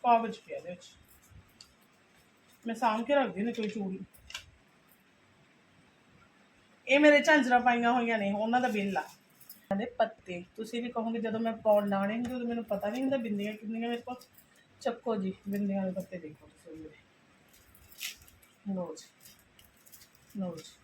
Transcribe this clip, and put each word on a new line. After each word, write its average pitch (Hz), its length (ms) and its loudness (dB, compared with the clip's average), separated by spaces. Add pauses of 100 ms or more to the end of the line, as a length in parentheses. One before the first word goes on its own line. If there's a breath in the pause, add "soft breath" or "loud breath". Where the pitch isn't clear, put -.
ਕਾਗਜ਼ 226 360 4
ਪਿਆ - 180 -12
ਇਹਦੇ 170 140 -12
ਵਿੱਚ, 180 120 -14 (1800)
ਮੈਂ 226 80 -6
ਸਾਂਭ 226 320 0
ਕੇ 285 80 4
ਰੱਖਦੀ 208 280 2
ਨੇ 233 100 -2
ਕੋਈ 214 160 -4
ਚੂੜੀ। 190 320 -6 (3000)
ਇਹ 277 120 6
ਮੇਰੇ 294 200 10
ਝਾਂਜਰਾਂ 254 400 6
ਪਾਈਆਂ 240 320 4
ਹੋਈਆਂ 233 260 2
ਨੇ, 202 140 -2
ਉਹਨਾਂ 220 280 0
ਦਾ 247 80 0
ਬਿੱਲ 202 280 -2
ਆ। 151 40 0
ਇਹਨਾਂ - 760 -10
ਦੇ 214 80 -2
ਪੱਤੇ, 185 600 -4 (120)
ਤੁਸੀਂ 226 260 -8
ਵੀ 240 60 -8
ਕਹੋਗੇ 226 320 -4
ਜਦੋਂ 220 200 -4
ਮੈਂ 226 120 -2
ਪਾਉਣ 208 360 4
ਲਾਉਣੇ 196 260 0
ਹੁੰਦੇ 240 200 -4
ਉਦੋਂ 240 120 -6
ਮੈਨੂੰ 233 180 -4
ਪਤਾ 202 240 -4
ਨਹੀਂ 247 140 -4
ਹੁੰਦਾ 269 140 0
ਬਿੰਦੀਆਂ 208 380 -4
ਕਿੰਨੀਆਂ 226 340 -6
ਮੇਰੇ 240 140 -4
ਕੋਲ। 247 140 -10 (640 soft breath)
ਚੱਕੋ 233 360 -4
ਜੀ, 190 180 -4 (140)
ਬਿੰਦੀਆਂ 196 360 -2
ਦੇ 185 60 -2
ਪੱਤੇ 180 280 -10
ਦੇਖੋ 151 280 -16
ਤੁਸੀਂ 160 340 -20
ਮੇਰੇ। 156 140 -16 (1800)
ਲਓ 170 200 -6
ਜੀ, - 100 -18 (1400)
ਲਓ 175 160 -6
ਜੀ। 156 60 -14 (220)